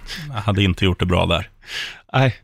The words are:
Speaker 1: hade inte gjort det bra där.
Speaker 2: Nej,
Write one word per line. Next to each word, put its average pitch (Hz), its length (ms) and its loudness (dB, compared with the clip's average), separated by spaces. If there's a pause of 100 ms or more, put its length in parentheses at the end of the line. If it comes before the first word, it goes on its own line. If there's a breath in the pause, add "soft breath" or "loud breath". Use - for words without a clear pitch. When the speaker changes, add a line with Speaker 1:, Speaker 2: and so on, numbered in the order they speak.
(440 loud breath)
Speaker 1:
hade 104 180 2
inte 95 220 2
gjort 90 140 2
det - 80 0
bra 87 200 2
där. 85 220 -2 (640 loud breath)
Speaker 2:
Nej, 131 320 2